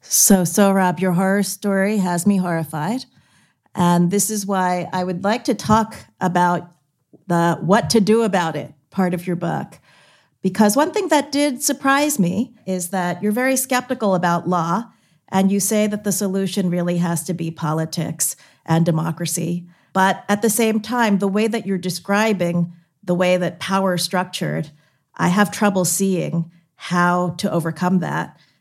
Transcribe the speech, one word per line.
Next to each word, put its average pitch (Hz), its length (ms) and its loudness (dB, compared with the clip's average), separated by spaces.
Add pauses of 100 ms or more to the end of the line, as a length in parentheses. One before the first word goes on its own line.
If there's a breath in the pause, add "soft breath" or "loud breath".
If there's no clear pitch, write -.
So, - 440 4
Sohrab, 190 560 2
your 185 120 0
horror 190 300 2
story 196 560 -2
has 175 280 -2
me 202 120 4
horrified. 170 640 -4 (680 soft breath)
And 175 380 2
this 202 200 0
is 214 140 -6
why 185 480 -2
I 185 120 -2
would 180 180 -6
like 220 220 -2
to 262 100 0
talk 220 400 0 (260)
about 175 520 0 (560)
the 170 320 2
what 185 300 2
to 226 100 4
do 214 220 4
about 175 340 0
it - 180 -10 (160)
part 180 240 0
of 175 140 -6
your 175 80 -2
book. 160 420 -6 (640 soft breath)
Because 202 320 2
one 302 160 2
thing 381 180 -2
that 294 220 2
did 285 320 0
surprise 277 560 0
me 190 380 -2 (100)
is 180 220 -4
that 180 340 -4
you're 208 80 0
very 254 240 0
skeptical 247 640 0
about 170 320 0
law, 180 420 -2 (380 soft breath)
and 190 240 2
you 202 80 0
say 214 260 0
that 208 160 -4
the 208 80 -4
solution 190 580 -2
really 175 280 0
has 170 280 0
to - 80 -4
be 165 200 -6
politics 160 840 -4 (320 soft breath)
and 165 180 4
democracy. 165 840 -2 (240 loud breath)
But 190 360 2
at 208 140 0
the 233 80 4
same 220 300 2
time, 220 380 2
the 202 100 0
way 208 180 2
that 208 180 -4
you're 190 140 -2
describing 180 920 0 (320 loud breath)
the 180 100 0
way 180 220 2
that 269 240 -4
power 190 340 0
is 170 80 -2
structured, 160 680 -4 (440 soft breath)
I 170 140 0
have 196 240 2
trouble 196 320 0
seeing 170 640 -2 (240 soft breath)
how 180 640 0
to - 100 -2
overcome 170 520 0
that 156 360 -6 (240 soft breath)